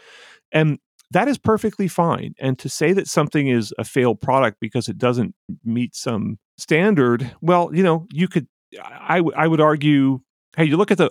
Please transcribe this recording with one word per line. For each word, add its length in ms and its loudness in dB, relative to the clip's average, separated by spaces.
And 260 2
that 160 2
is 100 0
perfectly 500 0
fine. 520 -2
And 180 -2
to 100 -12
say 240 0
that 160 0
something 380 0
is 320 0
a 60 -4
failed 360 0
product 400 0
because 280 -4
it 100 -8
doesn't 360 -2
meet 300 -4
some 440 -6
standard, 840 0
well, 320 0
you 100 2
know, 300 0
you 160 -2
could, 180 -2
I, 400 -4
I 100 2
would 140 4
argue, 600 2
hey, 80 2
you 120 2
look 140 2
at 80 2
the, 120 2